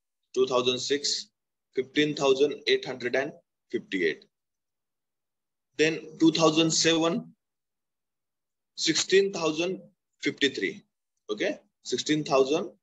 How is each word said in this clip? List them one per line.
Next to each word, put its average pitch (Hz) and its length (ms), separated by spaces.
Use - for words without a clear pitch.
Two 127 140
thousand 127 320
six, - 480
fifteen 147 400
thousand 139 400
eight 131 180
hundred 123 300
and 143 160
fifty-eight. 90 540
Then 156 220
two 160 120
thousand 160 400
seven, 165 600
sixteen 196 580
thousand 170 480
fifty-three. 131 600
Okay, 107 260
sixteen 151 400
thousand 143 480